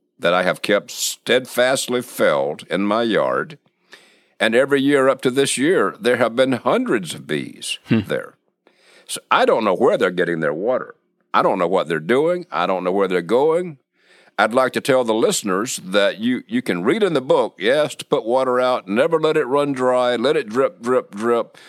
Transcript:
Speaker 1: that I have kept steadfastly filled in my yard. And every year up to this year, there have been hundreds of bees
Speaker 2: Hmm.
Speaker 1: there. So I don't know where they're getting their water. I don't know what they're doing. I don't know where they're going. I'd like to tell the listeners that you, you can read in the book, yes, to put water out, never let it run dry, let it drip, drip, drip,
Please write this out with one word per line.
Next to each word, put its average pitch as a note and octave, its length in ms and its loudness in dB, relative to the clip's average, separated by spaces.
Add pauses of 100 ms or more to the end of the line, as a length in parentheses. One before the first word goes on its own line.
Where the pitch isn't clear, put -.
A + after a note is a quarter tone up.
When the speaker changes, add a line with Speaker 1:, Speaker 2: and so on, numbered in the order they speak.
(240)
Speaker 1:
that F2 100 2
I F2+ 100 2
have E2+ 200 -2
kept - 260 0
steadfastly B2 1120 0
filled D#2 680 -2
in G2 160 -2
my A2 180 0
yard. D2+ 560 -2 (800)
And A2+ 160 2
every C#3 260 2
year C3+ 260 4
up C3+ 140 2
to C3 100 0
this C3+ 260 0
year, B2+ 420 0
there A#2+ 180 2
have A#2 180 0
been C3 180 2
hundreds C3 600 -2
of D2+ 140 -16
bees - 500 -8 (120)
Speaker 2:
Hmm. A2+ 180 2
Speaker 1:
there. A#1+ 260 -8 (720)
So - 240 -10
I B3 160 2
don't D3 180 2
know F#2+ 120 2
where B2 220 2
they're F2+ 140 2
getting E2+ 280 0
their D2+ 140 0
water. A2 420 -4 (380)
I - 100 4
don't G#2+ 160 0
know E2+ 80 2
what F2 200 0
they're D#2+ 120 -2
doing. D#3 520 0
I E2+ 140 -2
don't F#2 180 -2
know F2+ 80 0
where G2 160 0
they're F2+ 140 0
going. D3+ 560 0 (600)
I'd A2 140 0
like B2+ 200 2
to A2 80 -4
tell C3 220 2
the A2+ 100 0
listeners A2 720 -2
that F#2+ 360 0
you, A#2+ 280 -2
you B2 160 -4
can F2+ 200 -2
read G3 200 0
in F3+ 100 2
the C3 80 0
book, C3+ 380 0
yes, C#3 360 0
to - 100 -16
put A#2+ 200 -2
water B2+ 340 0
out, B2+ 280 0
never C#3+ 320 2
let D#3 180 0
it C#3+ 80 0
run C#3+ 280 0
dry, B2+ 420 2
let C3 200 0
it B2+ 140 -4
drip, G#2+ 320 -2
drip, B2 340 0
drip, A#2 400 -2 (140)